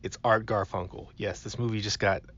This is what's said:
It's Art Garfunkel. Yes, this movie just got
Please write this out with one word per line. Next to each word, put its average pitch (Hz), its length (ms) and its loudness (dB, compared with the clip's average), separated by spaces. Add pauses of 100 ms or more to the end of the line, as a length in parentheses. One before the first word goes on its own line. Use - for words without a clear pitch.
It's - 180 -6
Art 113 240 4
Garfunkel. 98 680 -2
Yes, 101 240 -4
this - 180 -8
movie 113 220 0
just 101 180 -2
got 95 240 2 (160)